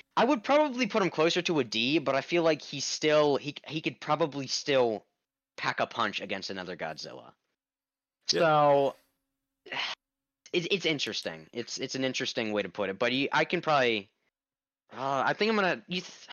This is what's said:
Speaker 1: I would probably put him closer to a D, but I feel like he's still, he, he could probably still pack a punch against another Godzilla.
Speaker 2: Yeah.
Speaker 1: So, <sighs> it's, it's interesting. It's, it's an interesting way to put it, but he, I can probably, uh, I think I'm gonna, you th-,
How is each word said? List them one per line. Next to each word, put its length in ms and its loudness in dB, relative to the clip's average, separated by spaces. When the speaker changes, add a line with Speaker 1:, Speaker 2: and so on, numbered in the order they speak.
Speaker 1:
I 80 4
would 200 2
probably 420 2
put 160 2
him 80 2
closer 320 2
to 160 0
a 60 2
D, 340 0
but 160 0
I 60 2
feel 240 0
like 180 2
he's 220 -8
still, 520 4
he, 200 -6
he 140 -8
could 200 -6
probably 460 -2
still 580 2
pack 240 -4
a 60 0
punch 340 -2
against 280 -8
another 280 -8
Godzilla. 560 -10
Speaker 2:
Yeah. 80 2
Speaker 1:
So, 560 4
<sighs> 840 -12
it's, 180 0
it's 160 -2
interesting. 680 -4
It's, 260 -8
it's 180 -6
an 80 -2
interesting 480 -4
way 100 0
to 60 -4
put 200 -4
it, 120 -6
but 120 2
he, 200 0
I 120 2
can 160 -4
probably, 480 2
uh, 300 -2
I 60 2
think 180 0
I'm 60 2
gonna, 320 0
you 140 -4
th-, 300 -20